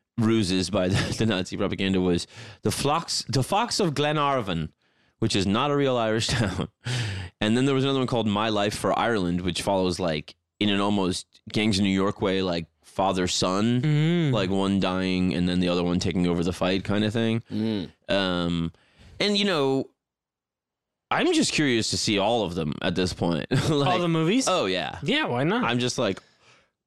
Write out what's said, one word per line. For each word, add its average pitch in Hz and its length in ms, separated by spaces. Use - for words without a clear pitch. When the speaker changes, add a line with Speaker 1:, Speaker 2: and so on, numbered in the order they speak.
Speaker 1:
ruses 98 520
by 92 180
the, 92 280
<laughs> - 20
the 113 80
Nazi 92 320
propaganda 95 440
was 87 260
the 107 80
Fox, - 580
the 131 140
Fox 214 360
of 175 140
Glenarvan, 135 760
which 110 160
is 95 120
not 120 240
a 143 40
real 135 220
Irish 110 300
<laughs> - 120
town. 95 280
And 107 180
then 131 80
there 139 100
was 131 80
another 135 160
one 127 80
called 113 200
My 104 220
Life 104 280
for 98 200
Ireland, 92 440
which 90 200
follows, 92 380
like, 80 360
in 104 100
an 101 100
almost 101 460
Gangs 107 280
of 101 40
New 98 60
York 95 320
way, 95 200
like, 87 260
father-son, 95 1000
Speaker 2:
Mm. 156 520
Speaker 1:
like, 98 160
one 98 300
dying 92 540
and 87 140
then 90 120
the 90 100
other 87 140
one 87 160
taking 90 280
over 87 160
the 87 100
fight 95 300
kind 104 200
of 107 100
thing. 113 280
Speaker 3:
Mm. 107 380
Speaker 1:
Um, 87 640
and, 208 180
you 202 80
know, 135 400
I'm 233 240
just 311 180
curious 123 380
to 95 80
see 101 220
all 110 240
of 85 120
them 76 260
at 90 140
this 90 180
point. 85 360
<laughs> 143 200
Like, 143 200
Speaker 2:
All 180 100
the 175 80
movies? 165 400
Speaker 1:
oh, 170 180
yeah. 87 360
Speaker 2:
Yeah, 277 240
why 131 180
not? 214 200
Speaker 1:
I'm 120 160
just 123 180
like, 101 220